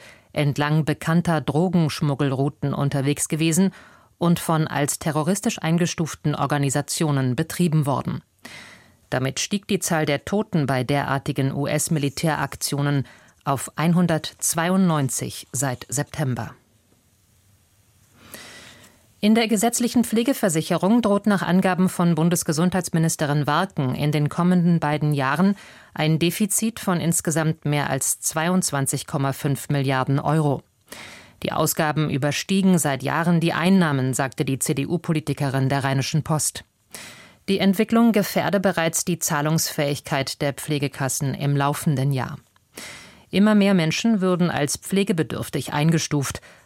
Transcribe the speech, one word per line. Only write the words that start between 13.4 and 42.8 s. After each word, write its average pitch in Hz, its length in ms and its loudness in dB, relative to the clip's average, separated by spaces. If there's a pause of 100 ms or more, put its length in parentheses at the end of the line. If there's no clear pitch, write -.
auf 139 320 -4
einhundertzweiundneunzig 165 1800 0
seit 123 360 -4
September. 131 600 -4 (2750)
In 214 160 4
der 226 120 2
gesetzlichen 233 560 2
Pflegeversicherung 208 960 2
droht 202 260 2
nach 196 160 2
Angaben 185 460 2
von 175 280 2
Bundesgesundheitsministerin 160 1300 0
Warken 151 480 0
in 147 180 0
den 147 160 2
kommenden 175 520 4
beiden 151 320 0
Jahren 147 440 2 (380)
ein 156 240 2
Defizit 202 640 0
von 175 200 -2
insgesamt 160 640 0
mehr 147 240 0
als 139 320 -2
zweiundzwanzig 156 840 -2
Komma 139 260 -2
fünf - 380 -4
Milliarden 139 500 0
Euro. 147 420 0 (840)
Die - 80 -2
Ausgaben 151 580 0
überstiegen 180 680 2
seit 135 260 -2
Jahren 165 360 2
die 165 120 0
Einnahmen, 156 600 2
sagte 135 320 -2
die 135 140 -2
C-D-U-Politikerin 139 1120 -2
der 135 160 0
Rheinischen 135 400 0
Post. - 400 -2 (840)
Die 196 120 0
Entwicklung 220 500 4
gefährde 190 480 0
bereits 170 460 0
die 170 160 -2
Zahlungsfähigkeit 147 1200 -2
der 143 100 0
Pflegekassen 139 840 -4
im 143 220 0
laufenden 143 560 0
Jahr. 131 260 -4 (920)